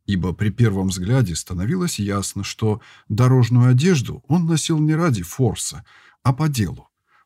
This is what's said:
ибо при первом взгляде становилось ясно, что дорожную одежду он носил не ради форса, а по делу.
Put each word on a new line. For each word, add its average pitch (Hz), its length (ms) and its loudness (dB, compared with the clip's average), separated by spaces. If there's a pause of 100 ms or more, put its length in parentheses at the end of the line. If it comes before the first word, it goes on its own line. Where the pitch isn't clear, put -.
ибо 90 280 -2
при 104 160 -2
первом 98 380 0
взгляде 92 480 0
становилось 123 640 -4
ясно, 101 440 -4
что 107 380 -4 (260)
дорожную 123 600 4
одежду 127 580 2
он 165 200 0
носил 160 320 0
не 156 160 2
ради 151 260 0
форса, - 640 -4 (380)
а 131 100 2
по 156 160 0
делу. 113 400 -6 (360)